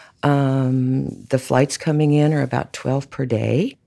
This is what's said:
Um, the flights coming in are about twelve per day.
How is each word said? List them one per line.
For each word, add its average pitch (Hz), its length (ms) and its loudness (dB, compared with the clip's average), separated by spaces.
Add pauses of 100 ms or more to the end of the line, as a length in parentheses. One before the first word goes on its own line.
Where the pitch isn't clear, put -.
(240)
Um, 135 840 0 (160)
the 131 120 0
flights 131 400 0
coming 151 340 2
in 147 200 4
are 147 100 0
about - 300 -4
twelve 135 360 -4
per - 160 -6
day. 117 520 -2 (100)